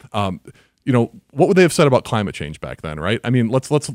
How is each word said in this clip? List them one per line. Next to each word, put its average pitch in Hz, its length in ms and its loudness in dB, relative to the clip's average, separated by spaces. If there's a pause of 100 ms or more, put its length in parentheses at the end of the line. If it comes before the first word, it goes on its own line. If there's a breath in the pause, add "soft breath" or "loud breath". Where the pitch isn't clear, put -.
(140 loud breath)
Um, 98 260 -4 (460 soft breath)
you 139 80 0
know, 117 180 2 (200)
what 139 160 2
would 180 100 2
they 185 60 8
have 170 100 4
said 151 140 4
about 127 180 2
climate 107 300 -4
change 78 240 -10
back - 220 -12
then, 76 180 -10
right? 95 240 -2
I 120 80 -4
mean, 120 180 2
let's, 131 220 -2
let's, 147 220 -2